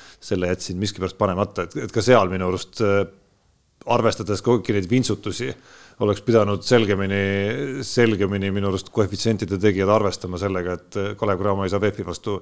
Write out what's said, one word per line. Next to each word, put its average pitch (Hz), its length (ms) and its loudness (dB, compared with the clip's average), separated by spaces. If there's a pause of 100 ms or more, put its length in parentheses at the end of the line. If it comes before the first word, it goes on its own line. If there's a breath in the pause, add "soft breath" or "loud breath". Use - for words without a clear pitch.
(200 loud breath)
selle 90 280 -2
jätsin 90 320 -4
miskipärast 95 400 -4
panemata, 98 480 -2
et, - 160 -12
et 107 80 -10
ka 113 120 0
seal 104 280 6
minu 92 160 -2
arust, - 320 -6
äh, 101 240 2 (880)
arvestades 104 540 0
kõiki 117 260 2
neid 98 160 -2
vintsutusi, 113 640 -2 (520 soft breath)
oleks 104 220 2
pidanud 101 400 4
selgemini, 101 1200 0
selgemini 101 720 2
minu 101 160 -2
arust 92 240 -4
koefitsientide 98 640 -2
tegijad 98 320 2
arvestama 92 480 0
sellega, 90 400 -4
et, - 160 -14
äh, 101 140 -4 (100)
Kalev 98 220 0
Cramo 98 240 0
ei 92 80 -2
saa 98 80 0
vefi 101 240 -2
vastu 92 360 -6